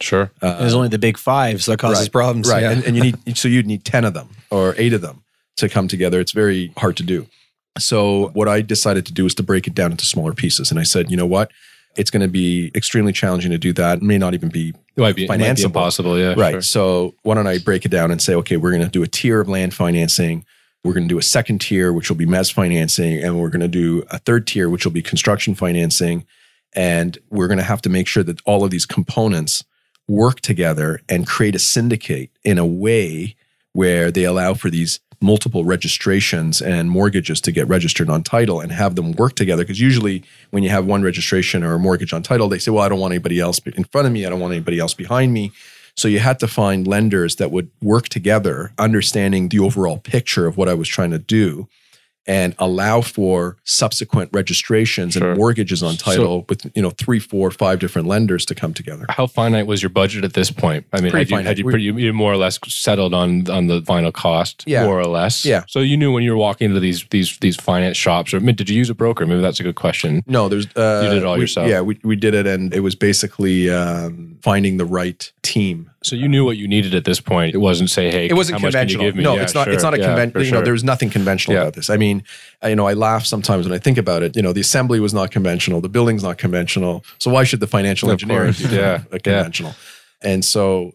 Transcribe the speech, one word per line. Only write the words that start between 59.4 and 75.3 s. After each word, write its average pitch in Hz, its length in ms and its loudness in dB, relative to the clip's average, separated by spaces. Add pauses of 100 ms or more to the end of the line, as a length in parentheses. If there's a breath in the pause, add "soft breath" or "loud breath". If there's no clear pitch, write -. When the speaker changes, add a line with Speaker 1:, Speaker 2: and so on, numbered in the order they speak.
Speaker 1:
was 104 160 -2
your 92 80 -2
budget 95 320 0
at 95 120 -4
this 92 140 2
point? 78 440 -2
I 98 80 -2
mean, 90 100 2
Speaker 2:
Pretty - 140 0
Speaker 1:
had 95 60 -4
you, 107 80 0
had 95 80 -4
Speaker 2:
finite. 104 120 -2
Speaker 1:
you 101 60 -2
Speaker 2:
We 127 80 0
Speaker 1:
pretty, 113 120 0 (200)
you 110 80 0
more 107 200 2
or 98 40 2
less 92 320 0
settled 98 440 0
on, 90 380 0
on 90 160 0
the 85 160 0
final 85 300 0
cost, - 560 -2
Speaker 2:
Yeah. 123 160 2
Speaker 1:
more 95 160 2
or 87 60 0
less? 85 380 -2
Speaker 2:
Yeah. 104 220 0
Speaker 1:
So - 140 -4
you 143 160 2
knew 143 160 2
when 120 100 0
you 120 80 2
were 113 60 2
walking 107 300 0
into 98 120 2
these, 90 320 0
these, 95 300 0
these 92 160 2
finance 90 400 0
shops, 87 360 0
or, 98 40 0
I 92 40 0
mean, 120 140 4
did 98 160 -4
you 104 60 0
use 120 120 2
a 117 60 -4
broker? 113 320 0
Maybe 90 140 2
that's 90 180 0
a 87 60 -6
good 90 100 -4
question. - 540 -2
Speaker 2:
No, 117 200 2
there's, 104 180 -2 (100)
uh, 107 260 2
Speaker 1:
You 104 120 2
did 101 40 4
it 92 60 -2
all 90 100 0
Speaker 2:
we, - 60 2
Speaker 1:
yourself. 90 280 0
Speaker 2:
yeah, 98 120 2
we, 104 240 -2
we 110 100 2
did 104 200 2
it, 101 120 2
and 92 260 -2
it 92 80 0
was 95 140 0
basically, 95 720 2
um, 85 760 -4
finding 98 340 2
the 90 80 0
right 90 480 -4 (100)